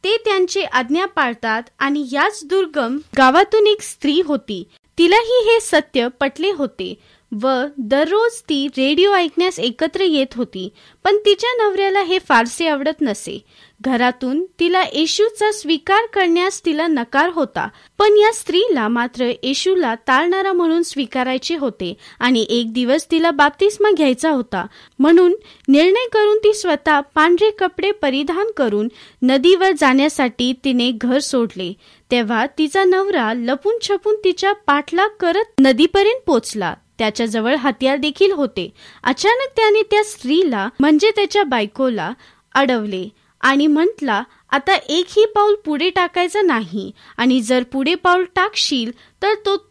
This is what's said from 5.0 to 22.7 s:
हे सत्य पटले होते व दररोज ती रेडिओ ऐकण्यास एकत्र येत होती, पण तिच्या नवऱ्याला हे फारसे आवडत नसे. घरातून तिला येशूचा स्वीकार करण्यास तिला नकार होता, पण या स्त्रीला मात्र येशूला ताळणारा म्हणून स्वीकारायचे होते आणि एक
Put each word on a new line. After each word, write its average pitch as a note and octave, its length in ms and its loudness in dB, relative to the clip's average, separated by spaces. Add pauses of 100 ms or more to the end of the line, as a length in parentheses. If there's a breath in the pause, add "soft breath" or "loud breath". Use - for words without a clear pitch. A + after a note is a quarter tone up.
हे A4+ 120 4
सत्य C#4 460 -2 (120)
पटले D4+ 320 -2
होते A3+ 440 -8 (460 soft breath)
व C4 80 0 (280)
दररोज D#4 720 0
ती C#4+ 180 -2
रेडिओ D4+ 460 2
ऐकण्यास F4+ 460 0
एकत्र D#4+ 420 -4
येत D4+ 340 0
होती, G3+ 340 -8 (340 soft breath)
पण G4+ 120 2
तिच्या G#4+ 500 0
नवऱ्याला G4 360 0
हे F#4 180 -2
फारसे B3 480 0
आवडत D4+ 340 -2
नसे. G#3 420 -6 (380 soft breath)
घरातून B3+ 640 -2 (140)
तिला F4 220 2 (120)
येशूचा G#4 580 0
स्वीकार G4 640 -2
करण्यास F4+ 520 0
तिला D#4+ 220 -2
नकार C#4+ 460 0
होता, C#4 340 -4 (300 soft breath)
पण G#4 100 4
या G#4+ 260 6
स्त्रीला F4+ 540 0
मात्र A#3+ 440 -2 (120)
येशूला C#4 520 0
ताळणारा F4 560 0
म्हणून E4+ 320 2
स्वीकारायचे C4 720 -4
होते G#3 380 -6 (260 loud breath)
आणि A#3 300 2
एक A#3 240 -2